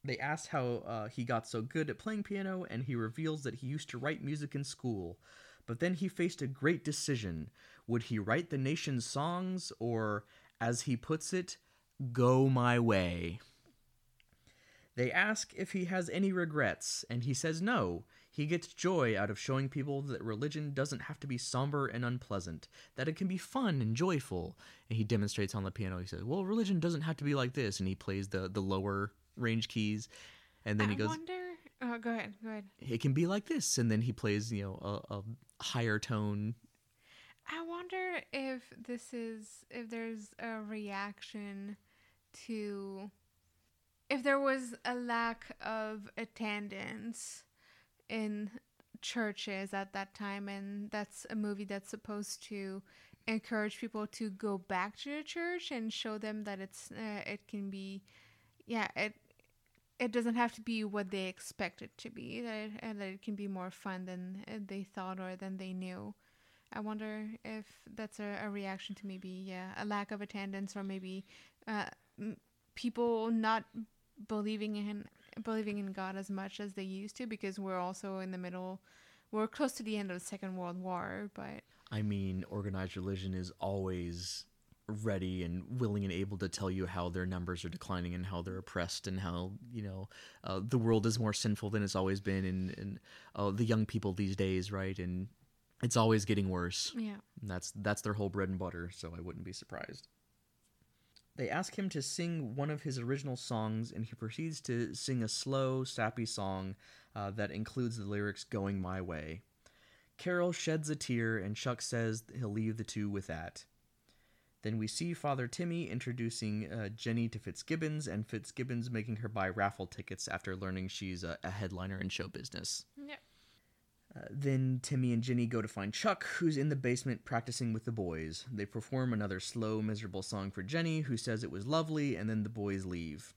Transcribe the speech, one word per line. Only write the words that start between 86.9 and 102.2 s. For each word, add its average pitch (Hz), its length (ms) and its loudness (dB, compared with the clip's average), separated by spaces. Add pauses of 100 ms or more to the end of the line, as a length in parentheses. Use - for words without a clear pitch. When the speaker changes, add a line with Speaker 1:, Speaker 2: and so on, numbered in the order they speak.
Speaker 1:
their 90 180 0
numbers 90 360 -2
are 87 60 -4
declining 87 460 -2
and 90 100 -2
how 92 160 -2
they're 92 160 -4
oppressed - 480 -2
and 92 140 0
how, 90 320 -2 (200)
you 113 120 -4
know, 95 260 -6 (340)
uh, 95 240 0
the 123 120 4
world 113 260 8
is 113 140 4
more 107 140 4
sinful 104 360 2
than 104 140 2
it's 98 120 0
always 95 240 4
been, 95 260 2
and, 92 340 0
and, 101 200 -6 (360)
uh, 101 160 4
the 107 120 2
young 110 220 6
people 104 280 0
these 98 220 2
days, 95 360 2
right? 95 260 -2
And 90 300 -2 (560)
it's 120 140 4
always 110 280 8
getting 101 240 4
worse. 90 480 0
Speaker 2:
Yeah. 214 180 -2 (260)
Speaker 1:
And 107 100 -6
that's, 90 240 -4
that's 104 260 2
their 107 120 0
whole 101 160 2
bread 95 200 2
and 95 80 0
butter, 87 360 -4
so 85 220 -10
I 85 60 -8
wouldn't - 240 -8
be 90 80 -8
surprised. - 540 -10 (1300)
They 131 140 -2
ask 180 280 -2
him 196 120 0
to 147 120 -2
sing 160 540 -2